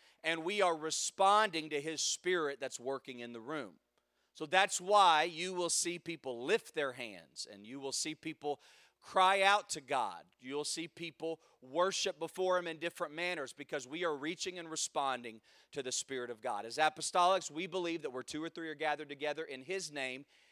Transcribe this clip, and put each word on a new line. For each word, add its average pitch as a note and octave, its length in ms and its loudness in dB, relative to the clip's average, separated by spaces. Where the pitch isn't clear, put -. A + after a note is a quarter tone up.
And E3 180 0
we G3 180 -2
are F3+ 160 6
responding E3 920 2
to D3 100 0
His D#3 200 -6
Spirit D#3+ 600 0
that's C3+ 200 -6
working B2+ 400 -6
in A#2+ 120 -10
the A#2 80 -10
room. A#2+ 340 -8
So - 100 -8
that's F#3 360 4
why F3+ 440 8
you F3 300 -4
will F3 160 0
see F3 280 -2
people C3+ 460 -8
lift G3 300 0
their C#3+ 180 0
hands F#2+ 600 -12
and G2+ 120 -16
you B2 140 -12
will C3+ 140 -6
see D#3 220 -4
people D3 460 -8
cry F#3+ 400 4
out G3+ 280 4
to D#3 100 -6
God. A2+ 440 -2
You'll C#3 240 -6
see E3 240 -6
people D#3+ 500 -8
worship F3 560 0
before F3+ 400 0
Him F3 80 -2
in D#3+ 120 -6
different D#3+ 360 -4
manners E3 380 -4
because C#3+ 340 -6
we D#3+ 180 -4
are D#3+ 120 0
reaching F3+ 420 -6
and E3 120 -12
responding B2+ 720 -4
to C#3 100 -6
the B2+ 100 -4
Spirit B2 380 -6
of A2 100 -10
God. G#2+ 240 -4
As A#2 140 -6
apostolics, F3 720 2
we D#3+ 160 -6
believe E3+ 360 -4
that C#3+ 100 -6
where B2+ 100 -6
two D3+ 200 -8
or E3 60 -6
three E3 200 -10
are D#3 60 -8
gathered D3+ 340 -2
together D3 360 -4
in C3 180 -12
His D#3+ 300 -6
name, C3+ 320 -6